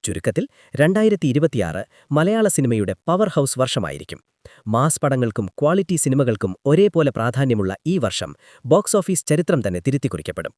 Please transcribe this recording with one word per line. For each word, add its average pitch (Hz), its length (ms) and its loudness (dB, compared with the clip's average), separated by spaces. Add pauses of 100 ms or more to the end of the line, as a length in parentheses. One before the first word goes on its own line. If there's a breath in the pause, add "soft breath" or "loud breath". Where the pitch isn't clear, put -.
ചുരുക്കത്തിൽ 107 420 -6 (280 soft breath)
രണ്ടായിരത്തി 190 540 2
ഇരുപത്തിയാറ് 113 560 0 (280 soft breath)
മലയാള 202 360 2
സിനിമയുടെ 113 460 0 (120)
പവർ 185 240 2
ഹൗസ് 139 300 0
വർഷമായിരിക്കും. 80 600 -4 (480 loud breath)
മാസ് 127 340 2
പടങ്ങൾക്കും 123 440 0 (100)
ക്വാളിറ്റി 175 400 0
സിനിമകൾക്കും 123 560 0 (140)
ഒരേപോലെ 160 460 4
പ്രാധാന്യമുള്ള 117 600 0 (140)
ഈ 175 120 0
വർഷം 95 340 -4 (340 soft breath)
ബോക്സ് 185 320 2
ഓഫീസ് - 280 -2
ചരിത്രം 156 360 0
തന്നെ 90 180 -2
തിരുത്തിക്കുറിക്കപ്പെടും. 90 800 -4